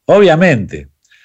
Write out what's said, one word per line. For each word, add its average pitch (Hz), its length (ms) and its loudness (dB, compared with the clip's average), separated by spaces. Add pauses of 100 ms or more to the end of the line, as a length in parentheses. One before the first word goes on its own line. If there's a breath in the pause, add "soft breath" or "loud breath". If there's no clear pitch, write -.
Obviamente, 156 840 0 (380 soft breath)